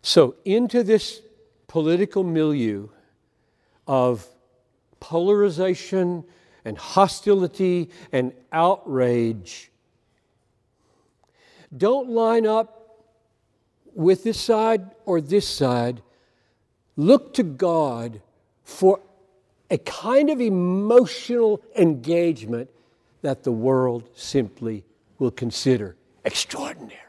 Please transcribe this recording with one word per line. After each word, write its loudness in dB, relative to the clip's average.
So 4
into 0
this -2
political -2
milieu -2
of 0
polarization -2
and -10
hostility 0
and -2
outrage, -2
don't 0
line 2
up 0
with 2
this -4
side 0
or 0
this -2
side. -2
Look 4
to 0
God -2
for 2
a -2
kind 0
of -2
emotional 2
engagement 0
that -4
the -2
world 0
simply -6
will -2
consider -2
extraordinary. -8